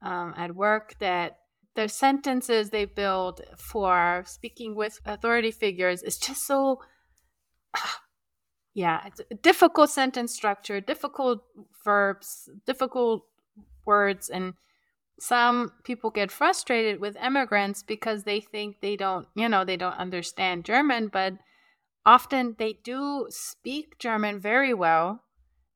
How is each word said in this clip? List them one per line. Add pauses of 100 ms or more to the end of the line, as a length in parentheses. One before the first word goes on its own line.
um,
at
work
that (380)
the
sentences
they
build (160)
for
speaking
with
authority
figures
is
just
so, (920)
<sighs>
yeah,
it's
a
difficult
sentence
structure,
difficult (420)
verbs, (160)
difficult (600)
words.
And (680)
some (120)
people
get
frustrated
with
immigrants
because
they
think
they
don't,
you
know,
they
don't
understand
German,
but (680)
often
they (100)
do
speak
German
very
well (540)